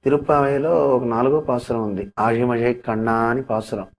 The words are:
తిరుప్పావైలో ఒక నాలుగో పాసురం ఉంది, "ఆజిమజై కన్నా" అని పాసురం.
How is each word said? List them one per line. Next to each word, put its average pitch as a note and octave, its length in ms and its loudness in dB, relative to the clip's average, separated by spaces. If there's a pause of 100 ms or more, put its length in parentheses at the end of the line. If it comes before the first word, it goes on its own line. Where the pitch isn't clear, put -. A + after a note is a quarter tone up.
తిరుప్పావైలో C#3+ 840 2
ఒక B2+ 160 2
నాలుగో B2+ 360 2
పాసురం B2 420 -2
ఉంది, G2+ 360 -6
"ఆజిమజై A#2 560 0
కన్నా" A2+ 400 -2
అని A#2 280 0
పాసురం. G#2+ 440 -4 (120)